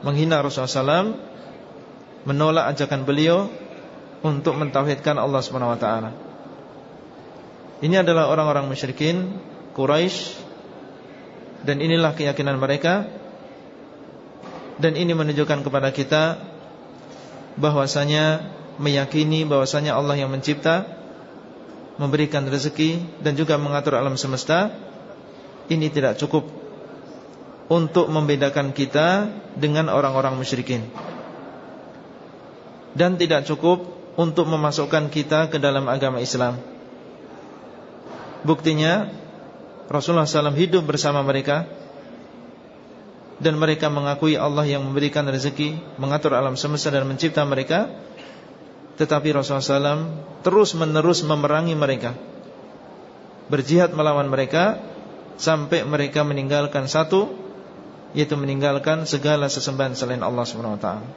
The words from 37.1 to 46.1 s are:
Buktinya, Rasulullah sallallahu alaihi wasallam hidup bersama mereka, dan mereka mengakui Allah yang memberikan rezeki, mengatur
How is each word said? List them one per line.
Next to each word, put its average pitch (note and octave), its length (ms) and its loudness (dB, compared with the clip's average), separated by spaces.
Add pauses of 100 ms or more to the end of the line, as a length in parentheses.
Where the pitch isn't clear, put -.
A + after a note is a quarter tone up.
Buktinya, D#3+ 640 2 (800)
Rasulullah D3+ 400 2
sallallahu - 0 -
alaihi D3 80 -4
wasallam D3 240 2
hidup F3+ 300 4
bersama C#3+ 340 2
mereka, C#3 460 0 (1700)
dan D#3 160 2
mereka D#3 320 2
mengakui D3 480 2
Allah D3 320 2
yang C#3 160 0
memberikan C#3+ 400 0
rezeki, C#3+ 760 -2
mengatur C#3 360 0